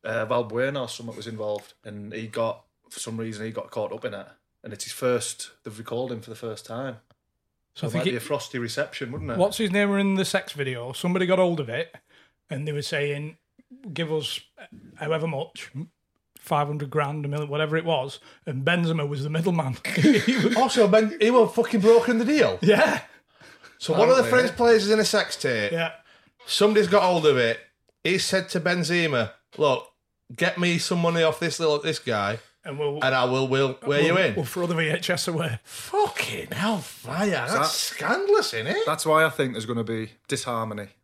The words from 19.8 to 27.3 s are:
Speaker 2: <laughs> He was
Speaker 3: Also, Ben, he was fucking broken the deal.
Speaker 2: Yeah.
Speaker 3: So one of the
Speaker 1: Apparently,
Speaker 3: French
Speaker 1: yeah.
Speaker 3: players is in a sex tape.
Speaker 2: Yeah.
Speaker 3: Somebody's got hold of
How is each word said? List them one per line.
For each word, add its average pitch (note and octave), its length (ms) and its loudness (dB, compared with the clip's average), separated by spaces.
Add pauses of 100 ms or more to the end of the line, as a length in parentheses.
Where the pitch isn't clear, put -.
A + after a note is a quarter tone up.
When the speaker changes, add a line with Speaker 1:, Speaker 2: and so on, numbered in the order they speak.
Speaker 2:
<laughs> - 100 -4
He B3+ 400 4
was A#3 180 2
Speaker 3:
Also, A#3+ 320 4
Ben, G#3 320 4
he G#3+ 120 6
was B3 240 6
fucking A#3 260 2
broken A3+ 380 6
the A3+ 80 2
deal. B3 340 4
Speaker 2:
Yeah. G#3+ 400 6 (840)
Speaker 3:
So - 120 -2
one G#3 140 6
of C4 80 8
the B3+ 60 6
Speaker 1:
Apparently, A#3 80 2
Speaker 3:
French B3 220 4
Speaker 1:
yeah. - 40 -12
Speaker 3:
players A#3 280 6
is G3+ 60 0
in G#3+ 100 4
a G#3+ 40 4
sex G3+ 300 0
tape. A2+ 380 -2
Speaker 2:
Yeah. E3 180 -2 (560)
Speaker 3:
Somebody's G#3+ 400 4
got F#3 160 4
hold F3 240 4
of C#3 100 6